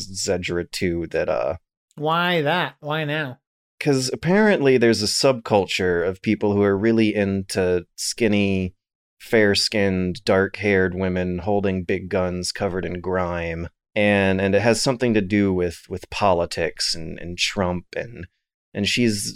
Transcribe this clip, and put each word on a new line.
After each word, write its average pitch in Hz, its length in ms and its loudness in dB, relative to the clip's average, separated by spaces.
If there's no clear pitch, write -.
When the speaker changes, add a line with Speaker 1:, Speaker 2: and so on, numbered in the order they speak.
Speaker 1:
Zedra 87 560 -4
too 85 380 -4
that, 80 200 -2
uh, 71 280 -2
Speaker 2:
Why 170 460 0
that? 151 380 -2
Why 151 240 -6
now? 147 340 -6
Speaker 1:
'Cause 131 320 0
apparently 156 640 4
there's 113 240 4
a 107 40 -2
subculture 98 1000 2
of 92 160 -4
people 104 320 2
who 101 80 4
are 98 160 4
really 113 360 4
into 98 720 0
skinny, 98 800 0
fair-skinned, 101 1040 0
dark-haired 98 680 2
women 90 440 -2
holding 95 460 -2
big 90 240 -4
guns 90 440 -2
covered 92 320 -4
in 87 160 -6
grime. 87 680 -4
And, 98 480 2
and 98 120 2
it 98 60 4
has 113 220 2
something 123 320 0
to 107 80 2
do 101 320 2
with, 87 340 -2
with 92 220 -12
politics 87 840 0
and, 80 240 -10
and 85 200 -10
Trump, 90 480 -2
and, 85 300 -10
and 101 120 -2
she's 104 500 0